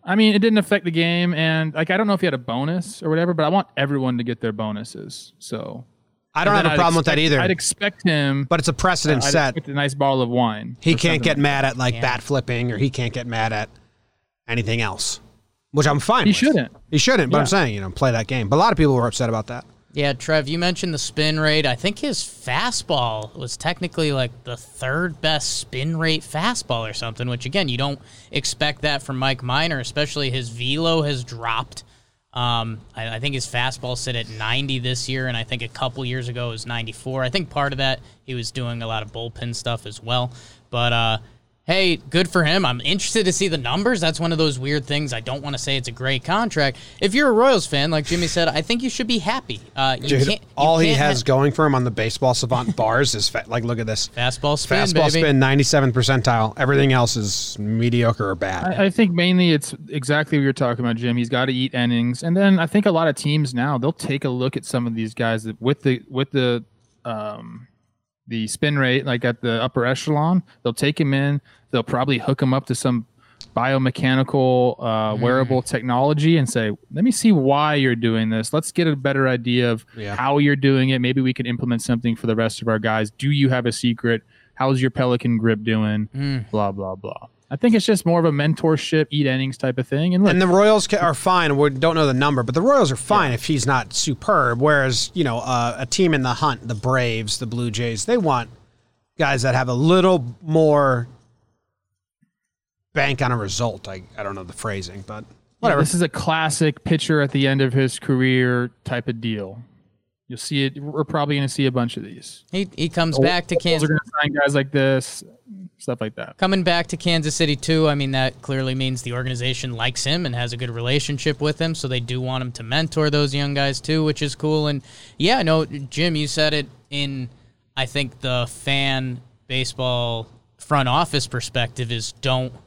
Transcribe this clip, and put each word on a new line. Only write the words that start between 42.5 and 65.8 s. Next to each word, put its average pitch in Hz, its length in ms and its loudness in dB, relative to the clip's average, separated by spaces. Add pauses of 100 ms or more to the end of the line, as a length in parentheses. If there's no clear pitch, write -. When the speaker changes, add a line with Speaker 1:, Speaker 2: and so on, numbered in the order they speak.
Speaker 3:
I'm 123 160 -2
interested 196 420 0
to 180 80 2
see 190 160 0
the 160 100 -2
numbers. 175 440 -2
That's 165 180 -2
one 165 140 0
of 160 40 -2
those 151 220 0
weird 143 240 -2
things. 143 300 -4
I 113 80 -6
don't 131 200 -8
wanna 139 160 -8
say 139 200 -2
it's 127 100 -6
a 120 60 -10
great 131 320 -4
contract. 165 500 0 (240)
If 196 160 0
you're 285 140 4
a - 20 4
Royals 226 340 4
fan, 143 240 0
like 151 160 0
Jimmy 170 220 -2
said, 165 220 0
I 147 120 -2
think 233 220 -2
you 262 60 -2
should 247 180 -4
be 233 120 0
happy. 190 420 -4 (120)
Uh, 135 280 2
you 139 80 -6
Speaker 2:
Dude, 135 180 4
Speaker 3:
can't, 208 140 -2
you - 60 -20 (100)
Speaker 2:
all 156 220 4
he 165 80 6
Speaker 3:
can't 147 100 2
Speaker 2:
has 139 240 2
Speaker 3:
ha- - 40 -8
Speaker 2:
going 139 280 4
for 156 120 2
him 143 80 4
on 127 120 2
the 120 60 -2
Baseball 113 420 0
Savant 120 420 -2
<laughs> - 0 -
bars 117 400 2
is 104 140 0
fa-, 113 180 -6
like, 113 160 -2
look 117 160 -2
at 110 80 -4
this. 107 220 -4
Speaker 3:
Fastball 127 500 -2
spin, - 200 0
Speaker 2:
Fastball 175 340 2
Speaker 3:
baby. 160 80 2
Speaker 2:
spin, 143 180 4
ninety-seven 135 540 4
percentile. 117 640 2
Everything 139 340 4
else 123 240 4
is 104 420 -4
mediocre 113 760 2
or 95 40 -2
bad. 92 300 -4 (120)
Speaker 1:
I, 202 100 2
I - 20 2
think 190 240 2
mainly 175 400 4
it's 147 200 0 (140)
exactly 147 520 0
what 139 40 2
you're 139 80 4
talking 123 320 0
about, 117 140 0
Jim. 120 180 -2
He's 120 140 0
gotta 131 240 0
eat 127 200 -2
innings. 120 500 0
And 165 120 0
then 196 240 6
I 165 80 0
think 202 200 2
a 196 40 4
lot 165 160 2
of 147 80 0
teams 147 380 0
now, 127 240 0
they'll 135 160 0
take 139 320 -6
a 135 40 0
look 127 280 -2
at - 80 -8
some 120 200 -2
of 113 100 -4
these 110 180 -4
guys 113 320 -2
that 110 160 -8
with 135 220 0